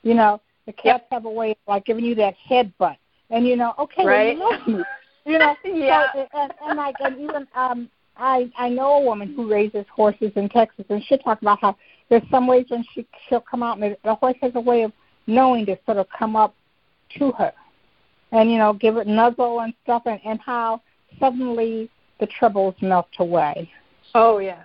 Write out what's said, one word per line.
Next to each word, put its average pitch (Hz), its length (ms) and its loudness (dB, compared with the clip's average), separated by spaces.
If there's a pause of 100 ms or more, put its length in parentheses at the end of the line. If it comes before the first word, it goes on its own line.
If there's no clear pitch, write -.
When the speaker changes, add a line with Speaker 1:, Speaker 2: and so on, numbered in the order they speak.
Speaker 1:
You 226 120 0
know, 214 260 4 (260)
the 214 60 -16
cats 247 320 0
Speaker 2:
Yep. - 60 -20
Speaker 1:
have 233 140 -6
a 226 60 -10
way 220 220 -4
of, - 40 -6 (100)
like, 202 200 -4
giving 226 180 -2
you 233 120 -2
that 202 200 0
headbutt, 196 640 0 (320)
and 233 160 2
you 247 100 2
know, 233 220 -2
"Okay, 311 260 -2
well, 202 100 4 (120)
you - 20 2
Speaker 2:
Right. 302 100 -4
Speaker 1:
love 403 300 -2
me." 196 160 -2 (420)
You 311 120 0
know, 294 220 2
Speaker 2:
<laughs> - 40 -20
Yeah. 302 500 0
Speaker 1:
so, 269 200 -6
and, 285 180 -4 (100)
and, 302 160 -6
like, 285 220 -6
and 269 200 -6
even, 294 340 -10
um, 247 360 -6 (260)
I, 254 400 -2
I 247 120 -6
know 262 260 0
a 285 100 2
woman 202 300 -4
who 226 160 -6
raises 208 340 0 (100)
horses 214 420 0
in 202 120 -2
Texas, 220 400 -2
and 208 160 -4
she'll 269 140 2
talk 220 240 -4
about 208 180 2
how 202 160 0 (320)
there's 233 220 4
some 254 160 2
ways 254 220 4
when 233 160 -6 (100)
she, 240 120 -12 (220)
she'll 233 120 0
come 240 220 -8
out, 233 160 -4
and 208 140 -2
the, 202 120 -12
the 220 100 0
horse 254 260 0
has 247 140 -2
a 247 60 -2
way 240 220 2
of 214 100 -4 (340)
knowing 240 400 2
to 190 180 -2
sort 208 140 -2
of 190 80 -2 (100)
come 220 200 -4
up 214 180 2 (640)
to 277 140 0
her - 200 -2 (800)
and, 226 180 4
you 226 80 2
know, 214 140 4
give 220 240 0
it 214 100 -4
nuzzle 233 540 0
and 233 220 -8
stuff, 240 240 -2
and, 220 180 -6
and 220 160 -6
how 233 400 -6 (400)
suddenly 233 680 -2 (300)
the 214 60 -2
troubles 196 540 0
melt 185 280 0 (100)
away. 170 520 -2 (440)
Speaker 2:
Oh, 226 240 6
yeah. 185 260 -8